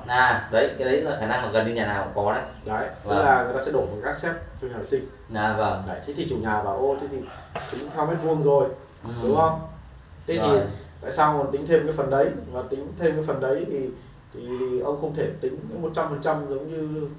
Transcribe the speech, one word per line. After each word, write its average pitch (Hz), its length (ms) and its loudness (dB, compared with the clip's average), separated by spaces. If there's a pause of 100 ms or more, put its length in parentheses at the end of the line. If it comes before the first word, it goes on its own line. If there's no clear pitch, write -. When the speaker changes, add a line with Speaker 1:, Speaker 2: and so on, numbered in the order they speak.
Speaker 1:
À, 123 440 4
đấy, 113 260 4
cái 131 100 -2
đấy 143 120 4
là 156 200 -2
khả 110 60 -2
năng 120 180 0
là 113 80 -4
gần 110 160 4
như 117 60 -2
nhà 110 120 0
nào 101 180 0
cũng 101 200 -2
có 104 80 2
đấy. - 100 -2 (240)
Speaker 2:
Đấy, 107 220 -2 (160)
tức 104 60 -6
Speaker 1:
Vâng. 104 140 4
Speaker 2:
là 120 200 6
người 123 100 -2
ta 131 60 0
sẽ - 120 -2
đổ - 80 4
một - 220 -2
gác 139 160 -4
xép 170 140 -2 (280)
trong 127 120 -6
nhà 113 60 -8
vệ 98 60 -8
sinh. - 200 0 (300)
Speaker 1:
À, 107 240 0
vâng. 101 300 0
Speaker 2:
Đấy, 90 180 -8
thế 143 100 -6
thì 170 140 -2
chủ 127 60 0
nhà 107 260 0
bảo, 98 140 -2
ô, 135 240 2
thế - 100 -6
thì 139 60 -6 (560)
tính 139 220 -8
theo 151 120 0
mét 165 160 0
vuông 156 220 2
rồi, 139 240 6 (360)
Speaker 1:
Ừ. 113 60 -8 (120)
Speaker 2:
đúng 143 140 4
không? 160 240 4 (680)
Thế - 120 0
Speaker 1:
Rồi. - 100 2 (120)
Speaker 2:
thì - 60 0 (360)
tại 135 100 -6
sao 151 260 4
còn 139 140 0
tính 143 140 -4
thêm 156 200 6
cái 156 100 0
phần 127 140 0
đấy? 151 200 4 (220)
Và 123 180 -4
tính 143 280 -6
thêm 165 160 2
cái 156 80 0
phần 139 180 -2
đấy 139 300 0
thì, 135 180 -4 (460)
thì, 123 60 -12 (200)
thì 127 200 0
ông 143 200 -2
không 156 140 -4
thể 147 160 -2 (100)
tính - 180 -4 (240)
một 160 120 -4
trăm 160 140 0
phần 143 140 -4
trăm 147 280 0
giống 139 220 -4
như 151 360 -4 (100)